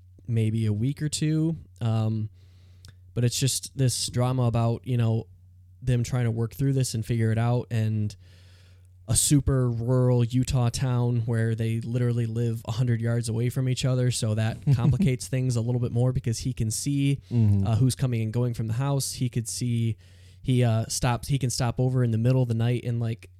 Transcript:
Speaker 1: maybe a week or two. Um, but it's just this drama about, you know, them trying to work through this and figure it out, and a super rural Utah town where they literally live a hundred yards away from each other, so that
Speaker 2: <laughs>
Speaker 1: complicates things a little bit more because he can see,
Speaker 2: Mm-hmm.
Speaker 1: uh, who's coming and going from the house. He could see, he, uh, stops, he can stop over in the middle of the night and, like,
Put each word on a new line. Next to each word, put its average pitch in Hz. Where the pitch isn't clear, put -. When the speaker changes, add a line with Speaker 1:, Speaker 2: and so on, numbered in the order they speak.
Speaker 1:
maybe 113
a 107
week 127
or 151
two. 156
Um, 110
but 120
it's 120
just -
this 131
drama 127
about, 117
you 127
know, 113
them 123
trying 120
to 117
work 113
through 135
this 131
and 113
figure 113
it 110
out, 120
and 110
a -
super 135
rural 123
Utah 123
town 123
where 113
they 113
literally 120
live 113
a -
hundred 117
yards 117
away 117
from 131
each 127
other, 127
so 113
that 110
Speaker 2:
<laughs> 143
Speaker 1:
complicates 127
things 127
a 113
little 120
bit 123
more 123
because 117
he 127
can 110
see, 139
Speaker 2:
Mm-hmm. 101
Speaker 1:
uh, 117
who's 120
coming 123
and 110
going 120
from 113
the 110
house. 135
He 127
could 120
see, 117
he, 123
uh, 113
stops, -
he 143
can 127
stop 117
over 127
in 117
the 110
middle 127
of 120
the 117
night 113
and, 117
like, 113